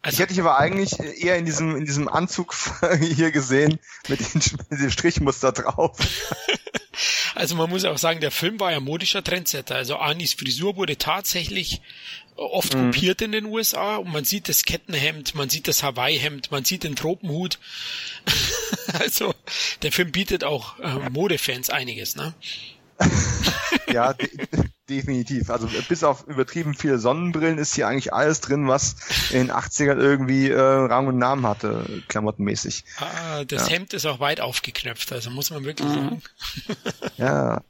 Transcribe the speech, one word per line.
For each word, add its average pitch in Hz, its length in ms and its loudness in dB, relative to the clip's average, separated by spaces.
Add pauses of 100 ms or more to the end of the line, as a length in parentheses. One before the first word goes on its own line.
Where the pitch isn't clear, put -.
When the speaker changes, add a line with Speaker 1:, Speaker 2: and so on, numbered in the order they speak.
Speaker 1:
Also 143 140 0
Speaker 2:
Ich - 40 2
hätte 185 140 2
dich 185 80 4
aber 147 160 6
eigentlich 190 420 4
eher 170 380 0
in 170 80 0
diesem, 156 300 0
in 147 100 -2
diesem 143 220 0
Anzug 175 460 0 (280)
<laughs> 165 180 4
hier 165 320 4
gesehen, 147 460 4 (300)
mit 139 120 0
dem, - 200 0 (300)
mit 143 100 -4
dem 135 100 2
Strichmuster 135 640 2
drauf. - 500 0
<laughs> - 60 2 (1300)
Speaker 1:
Also 170 220 -2
man 165 120 2
muss 185 160 0
auch 156 140 0
sagen, 165 220 2
der 147 100 0
Film 202 300 -2
war 185 100 2
ja 156 80 0
modischer 165 460 -2
Trendsetter. 170 500 -2
Also 131 220 -2
Anis 151 380 -2
Frisur 147 420 -2
wurde 170 200 -2
tatsächlich 180 840 -2 (540)
oft - 400 -2
Speaker 2:
Mhm. 123 160 4
Speaker 1:
kopiert 185 300 2
in 214 100 -2
den 214 140 -2
U 214 120 -2
S 220 160 2
A 208 220 0
und 180 160 -6
man 151 120 -2
sieht 196 240 -2
das 156 140 2
Kettenhemd, 156 720 -2
man 139 160 -2
sieht 156 160 -2
das 156 160 2
Hawaii-Hemd, 139 720 -2
man 135 120 -4
sieht 185 200 -2
den 147 100 -4
Tropenhut. 165 640 -2 (680)
<laughs> - 760 -2
Also 214 340 0 (480)
der 147 80 0
Film 175 220 0
bietet 185 320 0
auch, 143 340 -4
äh, 135 320 -4
Modefans 131 600 0
einiges, 123 440 -4
ne? 151 180 -6 (680)
Speaker 2:
<laughs> 180 40 6 (880)
Ja, 120 200 4
de-, - 180 -4 (580)
definitiv. 131 640 -2
Also 113 180 0 (200)
bis 170 160 0
auf 143 220 2
übertrieben 147 480 -2
viele 135 240 2
Sonnenbrillen 160 600 2
ist 147 160 -2
hier 127 140 2
eigentlich 131 240 0
alles 151 280 4
drin, 143 280 0
was 135 280 2 (340)
in 131 80 2
den 127 120 2
achtzigern 139 500 2
irgendwie, 135 480 4
äh, 131 120 4
Rang 135 480 6
und 127 100 2
Namen 127 280 2
hatte, 107 640 -2
klamottenmäßig. 107 760 -2 (140)
Speaker 1:
Ah, 165 460 -6
das 123 240 0
Speaker 2:
Ja. 160 60 2
Speaker 1:
Hemd 185 200 -6
ist 165 120 -4
auch 131 140 -2
weit 143 200 0
aufgeknöpft, - 720 -6
also 117 180 -6
muss 135 200 -4
man 147 140 -8
wirklich 147 240 -2
Speaker 3:
Mhm. 147 60 2
Speaker 1:
sagen. 143 320 -2
<laughs> - 920 -8
Speaker 2:
Ja. 95 520 0